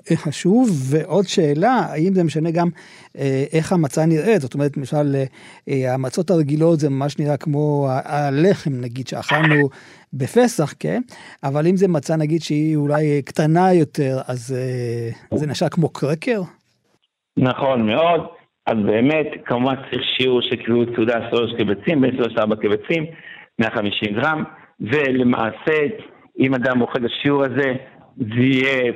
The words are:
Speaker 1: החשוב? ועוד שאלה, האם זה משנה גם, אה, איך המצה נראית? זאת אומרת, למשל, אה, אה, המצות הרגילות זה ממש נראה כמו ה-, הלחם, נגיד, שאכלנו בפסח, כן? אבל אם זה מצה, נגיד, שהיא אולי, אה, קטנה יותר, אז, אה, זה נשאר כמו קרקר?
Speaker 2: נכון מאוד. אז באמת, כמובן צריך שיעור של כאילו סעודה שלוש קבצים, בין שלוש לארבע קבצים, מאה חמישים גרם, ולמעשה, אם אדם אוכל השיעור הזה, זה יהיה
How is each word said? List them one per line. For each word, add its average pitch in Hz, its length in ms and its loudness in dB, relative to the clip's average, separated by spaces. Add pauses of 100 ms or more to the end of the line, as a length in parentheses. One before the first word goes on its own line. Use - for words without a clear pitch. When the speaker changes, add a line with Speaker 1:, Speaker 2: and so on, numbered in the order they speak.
(100)
Speaker 1:
החשוב? 180 580 2 (220)
ועוד 156 340 0
שאלה, 180 560 2 (120)
האם 170 220 2
זה 185 100 4
משנה 156 260 0
גם, 175 180 2 (500)
אה, 135 340 0
איך 160 200 0
המצה 160 340 2
נראית? 165 340 2
זאת 131 140 -6
אומרת, 143 220 -2
למשל, 147 380 -2
אה, 135 100 0 (440)
אה, 131 260 -2
המצות 135 360 -4
הרגילות 160 500 2
זה 147 100 2
ממש 139 280 -2
נראה 147 180 0
כמו 143 540 0
ה-, 143 360 -2
הלחם, 151 440 2 (100)
נגיד, 123 280 -8
שאכלנו 147 600 2 (440)
בפסח, 151 680 0
כן? 185 240 -2 (420)
אבל 147 220 0
אם 190 100 4
זה 190 120 4
מצה, 160 280 0
נגיד, 156 240 0
שהיא 156 360 0
אולי, 147 400 2
אה, 143 60 0
קטנה 165 500 2
יותר, 143 460 2 (100)
אז, 127 300 -6
אה, 120 800 -6
זה 151 80 -2
נשאר 151 220 -2
כמו 156 200 0
קרקר? 180 520 -2 (960)
Speaker 2:
נכון 127 500 0
מאוד. 160 340 2 (460)
אז 117 100 0 (100)
באמת, 135 400 2 (180)
כמובן 127 300 0
צריך 127 280 -6 (140)
שיעור 127 260 2
של 120 140 -2
כאילו 120 280 2 (120)
סעודה 113 340 0
שלוש 117 280 0
קבצים, 110 420 0
בין 127 160 2
שלוש 117 200 -2
לארבע 107 200 0
קבצים, 107 480 -2 (540)
מאה 113 120 0
חמישים 104 440 -2
גרם, 156 300 0 (360)
ולמעשה, 127 1000 0 (600)
אם 131 160 2
אדם 127 260 0
אוכל 117 260 -2
השיעור 143 380 0
הזה, 135 300 0 (420)
זה 117 240 -2
יהיה 131 560 2